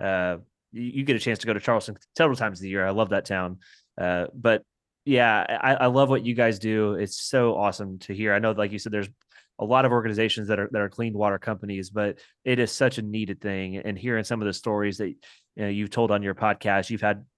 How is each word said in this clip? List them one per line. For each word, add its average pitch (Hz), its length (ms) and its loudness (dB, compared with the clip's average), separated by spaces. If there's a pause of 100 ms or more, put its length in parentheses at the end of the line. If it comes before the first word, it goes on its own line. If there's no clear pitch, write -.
uh, 90 360 0 (340)
you, 120 100 -10
you 131 220 -4
get 135 120 4
a - 20 -2
chance 110 220 -2
to - 60 -6
go 117 60 0
to 101 80 0
Charleston 113 360 0 (200)
several 151 200 4
times 101 260 -4
a 98 60 -8
year. 95 180 0
I 95 40 2
love 101 200 0
that 98 160 0
town. 92 320 -4 (420)
Uh, 90 340 0
but 113 280 2 (420)
yeah, 120 400 4 (160)
I, 131 140 4
I 127 120 4
love 135 220 6
what - 160 2
you 120 100 -2
guys 113 240 4
do. 107 360 0
It's 95 260 -4
so 120 360 2
awesome 98 440 -2
to 98 140 -10
hear. 104 180 0
I 101 60 4
know, 110 140 2
like 104 200 -2
you 104 60 -8
said, 107 140 -8
there's 104 160 -2 (500)
a 104 60 -4
lot 127 200 4
of 123 80 4
organizations 110 560 0
that 104 100 0
are, 101 140 -4
that 107 80 0
are 101 80 0
clean 117 240 -6
water 101 260 0
companies, 98 520 -6
but 104 280 -2 (260)
it 127 140 2
is 117 140 0
such 127 240 2
a 113 60 -6
needed 104 380 -6
thing. 95 360 -6
And 101 220 -6
hearing 110 260 -2
some 117 160 -4
of 104 60 -2
the 98 80 0
stories 104 440 -2
that, 104 100 -4
you - 80 -10 (400)
know, 104 120 -4
you've 101 220 -4
told 117 200 2
on 101 120 2
your 98 120 -4
podcast, 98 540 0
you've 110 140 -6
had 104 220 0 (140)